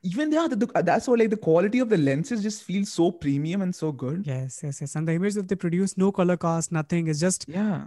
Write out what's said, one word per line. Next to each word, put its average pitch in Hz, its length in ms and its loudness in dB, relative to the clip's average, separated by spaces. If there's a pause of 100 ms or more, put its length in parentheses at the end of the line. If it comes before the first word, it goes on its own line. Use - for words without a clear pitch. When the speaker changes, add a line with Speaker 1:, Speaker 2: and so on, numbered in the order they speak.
Speaker 1:
Even 226 260 -2
they 302 80 2
are 330 100 2
the, 240 80 0
the, 202 260 0
that's 180 280 2
why, 240 60 6
like, 220 140 4
the 214 60 0
quality 202 440 2
of 240 100 0
the 208 80 4
lenses 156 440 2
just 208 220 -4
feels 202 260 -2
so 175 220 2
premium 156 500 -2
and 180 140 -2
so 156 160 -4
good. 139 340 -6
Speaker 2:
Yes, 131 380 -6
yes, 143 160 -8
yes. 143 160 -10
And 156 100 -2
the 165 60 0
image 190 220 0
that 202 160 -4
they 196 60 0
produce, 180 420 -2
no 190 160 4
color 180 240 2
cast, 165 340 -2
nothing. 165 380 0
It's 151 100 -2
just 175 300 0
Speaker 1:
Yeah. 196 380 -2